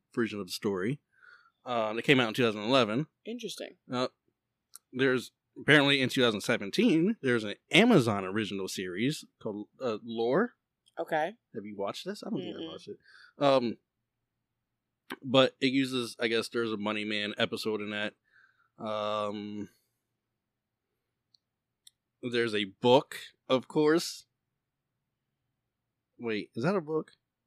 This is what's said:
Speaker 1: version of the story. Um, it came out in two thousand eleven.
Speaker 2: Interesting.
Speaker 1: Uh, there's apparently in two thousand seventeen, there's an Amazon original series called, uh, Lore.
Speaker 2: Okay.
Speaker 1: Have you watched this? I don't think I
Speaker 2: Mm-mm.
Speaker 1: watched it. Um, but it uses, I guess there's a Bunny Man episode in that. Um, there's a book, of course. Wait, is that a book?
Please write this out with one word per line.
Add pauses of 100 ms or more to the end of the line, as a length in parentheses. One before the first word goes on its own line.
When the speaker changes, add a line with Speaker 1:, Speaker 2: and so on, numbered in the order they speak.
(140)
Speaker 1:
version
of
the
story. (680)
Um,
it
came
out
in
two
thousand
eleven. (200)
Speaker 2:
Interesting. (160)
Speaker 1:
Uh, (840)
there's (280)
apparently
in
two
thousand
seventeen,
there's
an (180)
Amazon
original
series (180)
called, (140)
uh,
Lore. (460)
Speaker 2:
Okay. (200)
Speaker 1:
Have
you
watched
this?
I
don't
think
I
Speaker 2:
Mm-mm.
Speaker 1:
watched
it. (420)
Um, (1500)
but
it
uses,
I
guess
there's
a
Bunny
Man
episode
in
that. (680)
Um, (2500)
there's
a (160)
book, (320)
of
course. (1900)
Wait,
is
that
a
book? (360)